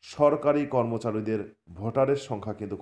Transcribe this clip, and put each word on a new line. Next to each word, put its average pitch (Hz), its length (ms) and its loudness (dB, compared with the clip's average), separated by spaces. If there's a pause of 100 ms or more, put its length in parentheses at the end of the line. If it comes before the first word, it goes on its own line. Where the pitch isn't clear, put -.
সরকারি 147 580 2 (140)
কর্মচারীদের 110 640 0 (380)
ভোটারের 131 500 2
সংখ্যা 104 320 -6
কিন্তু 101 220 -6